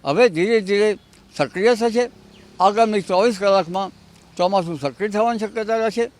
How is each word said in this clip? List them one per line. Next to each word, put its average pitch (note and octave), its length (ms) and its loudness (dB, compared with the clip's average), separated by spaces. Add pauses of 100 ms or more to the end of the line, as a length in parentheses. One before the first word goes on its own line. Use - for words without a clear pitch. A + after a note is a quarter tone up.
હવે G3+ 240 4
ધીરે G3+ 320 0
ધીરે G3+ 360 0 (400)
સક્રિય F#3 380 0
થશે. A#3 340 -2 (500)
આગામી G#3 420 2
ચોવીસ G3 380 0
કલાકમાં F#3+ 520 0 (460)
ચોમાસું F3+ 420 0
સક્રિય C#3+ 300 -6
થવાની A3 300 0
શક્યતા A3 380 -4
રહેશે. A3+ 420 -2